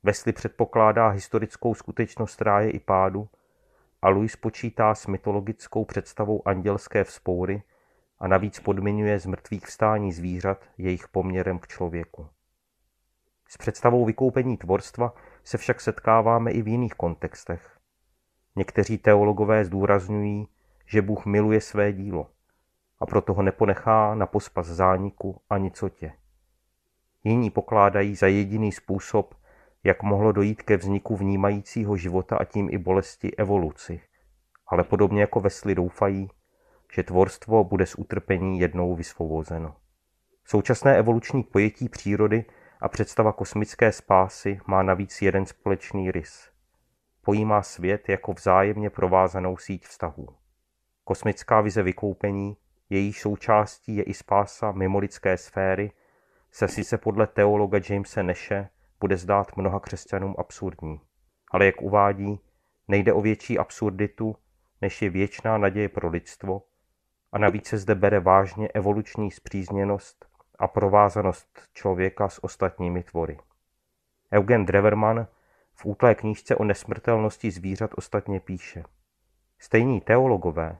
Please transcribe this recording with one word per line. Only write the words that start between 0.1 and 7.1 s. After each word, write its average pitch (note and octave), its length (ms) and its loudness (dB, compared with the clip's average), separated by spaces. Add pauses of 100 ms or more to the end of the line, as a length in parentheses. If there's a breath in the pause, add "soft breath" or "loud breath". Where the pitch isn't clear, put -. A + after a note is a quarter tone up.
předpokládá A2 760 2
historickou A2 640 -4
skutečnost - 680 -6
ráje G#2+ 280 4
i - 80 -6
pádu F#2+ 500 0 (760)
a F#2+ 60 6
Lewis G2+ 280 2
počítá A2+ 580 -2
s - 120 -10
mytologickou G2+ 760 -6
představou - 640 -6
andělské G2 560 -2
vzpoury F#2 580 -4 (560)